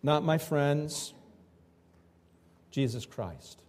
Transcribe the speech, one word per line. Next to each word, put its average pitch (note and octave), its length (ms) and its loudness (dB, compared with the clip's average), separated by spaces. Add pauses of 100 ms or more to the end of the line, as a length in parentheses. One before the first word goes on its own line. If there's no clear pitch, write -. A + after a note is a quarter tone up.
not D3 220 4
my D#3+ 140 4
friends, D3+ 760 0 (1600)
Jesus B2 340 -2
Christ. - 640 -12